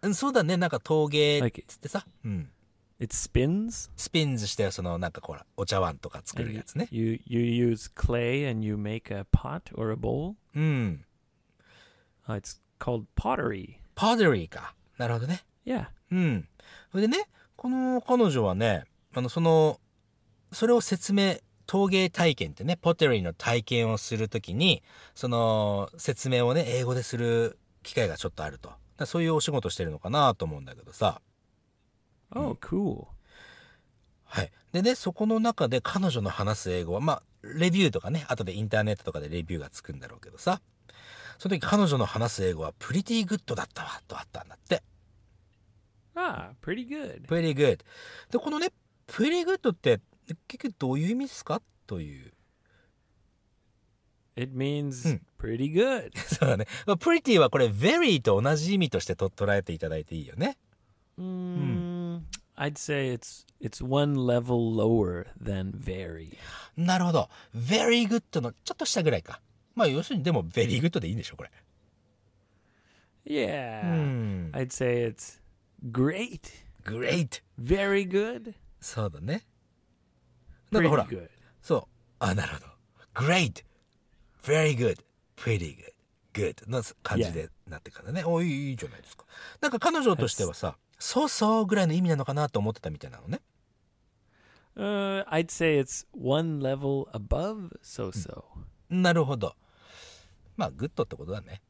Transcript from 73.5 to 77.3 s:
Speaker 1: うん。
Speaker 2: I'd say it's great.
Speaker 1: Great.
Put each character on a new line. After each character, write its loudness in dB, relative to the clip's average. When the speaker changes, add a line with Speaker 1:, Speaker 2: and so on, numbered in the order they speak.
Speaker 1:
う -2
ん。 -2
Speaker 2:
I'd -4
say 0
it's -10
great. 0
Speaker 1:
Great. -2